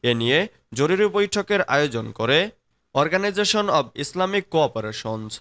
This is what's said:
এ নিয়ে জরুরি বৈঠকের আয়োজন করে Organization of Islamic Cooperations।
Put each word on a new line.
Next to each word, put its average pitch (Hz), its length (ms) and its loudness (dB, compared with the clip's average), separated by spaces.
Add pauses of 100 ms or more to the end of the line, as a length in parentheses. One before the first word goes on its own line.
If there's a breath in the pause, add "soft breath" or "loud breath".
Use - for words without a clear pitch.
এ 120 100 2
নিয়ে 120 240 2 (360 soft breath)
জরুরি 175 340 2
বৈঠকের 202 600 0
আয়োজন 131 440 0
করে 123 260 2 (560)
Organization 196 720 0
of 147 160 2 (100)
Islamic 185 560 -2
Cooperations। 110 920 -2